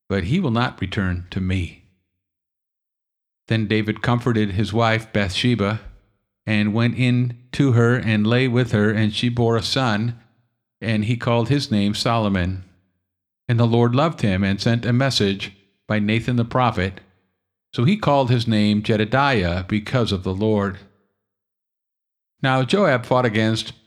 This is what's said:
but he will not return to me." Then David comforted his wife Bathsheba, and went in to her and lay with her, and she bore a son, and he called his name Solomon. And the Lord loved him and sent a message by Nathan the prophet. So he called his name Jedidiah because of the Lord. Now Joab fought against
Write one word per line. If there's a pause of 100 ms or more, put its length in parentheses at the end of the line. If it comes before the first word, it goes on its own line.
but
he
will
not
return
to
me." (1600)
Then
David
comforted
his
wife
Bathsheba, (640)
and
went
in (140)
to
her
and
lay
with
her,
and
she
bore
a
son, (600)
and
he
called
his
name
Solomon. (840)
And
the
Lord
loved
him
and
sent
a
message (320)
by
Nathan
the
prophet. (720)
So
he
called
his
name
Jedidiah
because
of
the
Lord. (1600)
Now
Joab
fought
against (140)